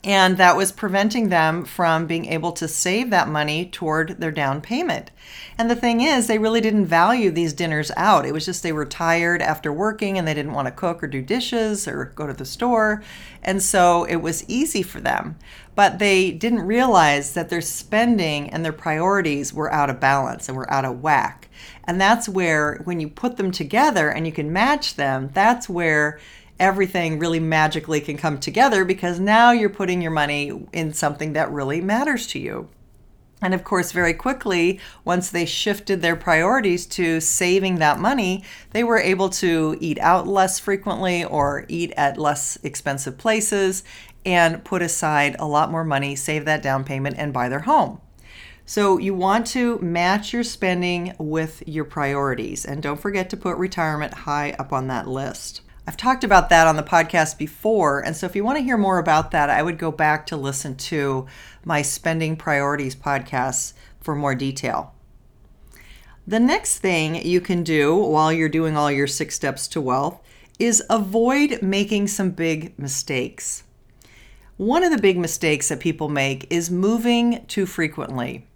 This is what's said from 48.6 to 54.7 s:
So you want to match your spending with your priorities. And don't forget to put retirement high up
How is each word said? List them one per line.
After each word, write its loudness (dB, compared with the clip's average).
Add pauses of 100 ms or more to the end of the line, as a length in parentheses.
So 2
you -2
want 2
to 0
match 0
your -2
spending -2
with -4
your -4
priorities. -4
And -8
don't -4
forget -2
to -8
put -6
retirement -4
high -4
up -8